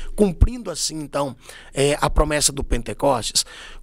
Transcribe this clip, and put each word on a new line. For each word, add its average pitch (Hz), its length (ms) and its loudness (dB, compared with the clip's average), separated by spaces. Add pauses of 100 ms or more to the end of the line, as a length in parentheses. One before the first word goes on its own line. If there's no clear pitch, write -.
(140)
cumprindo 202 560 2
assim, 156 300 -6
então, 143 360 -2 (380)
é, 143 260 2
a 147 80 2
promessa 151 440 2
do 135 120 -4
Pentecostes, 117 800 0 (380)